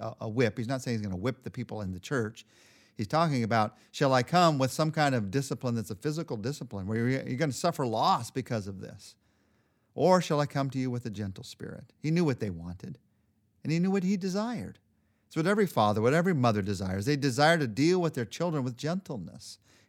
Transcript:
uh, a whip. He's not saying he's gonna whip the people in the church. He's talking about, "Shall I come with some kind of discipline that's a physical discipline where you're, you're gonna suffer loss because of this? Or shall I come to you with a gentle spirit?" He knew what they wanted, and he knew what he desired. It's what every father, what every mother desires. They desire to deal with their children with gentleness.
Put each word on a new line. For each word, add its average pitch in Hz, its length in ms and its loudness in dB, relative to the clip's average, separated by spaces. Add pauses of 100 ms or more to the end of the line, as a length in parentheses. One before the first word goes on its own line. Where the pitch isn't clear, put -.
uh, 113 220 -8
a 110 40 -6
whip. 110 300 0
He's 113 100 -4
not 131 140 -4
saying 120 160 -4
he's 104 100 -4
gonna 92 80 -4
whip 113 280 -4
the - 80 -10
people 107 320 -10
in 92 100 -6
the 90 80 -10
church. 117 460 -4 (500)
He's - 100 -4
talking 151 360 2
about, 107 340 2 (160)
"Shall 135 220 2
I 127 80 6
come 165 340 6
with 131 160 0
some 156 180 0
kind 147 240 2
of 104 160 0
discipline 131 440 -2
that's 110 160 -4
a 104 40 -8
physical 151 440 -6
discipline 104 480 -8
where 113 200 0
you're, 131 220 -2
you're 127 80 -4
gonna 147 160 0
suffer 160 340 -2
loss 123 440 2
because 117 360 -4
of 98 140 -10
this? 107 340 -16 (800)
Or 175 280 6
shall 147 180 0
I 143 60 2
come 139 240 -2
to 131 80 -4
you 127 120 -2
with 120 140 -6
a 117 60 -6
gentle 101 340 -8
spirit?" - 540 -14
He 151 120 -2
knew 170 140 2
what 131 160 0
they 107 80 -2
wanted, 87 480 -10 (680)
and - 80 -4
he 165 80 0
knew 185 120 0
what 190 140 0
he 196 120 0
desired. 190 600 -6 (480)
It's - 100 -12
what 160 100 2
every 208 200 4
father, 107 340 4
what 127 140 4
every 180 180 4
mother 120 300 4
desires. 98 420 -2
They 147 120 0
desire 143 420 4
to 143 80 0
deal 156 340 2
with 160 140 0
their 123 100 -2
children 156 400 -2
with 123 140 -6
gentleness. 147 800 -8 (300)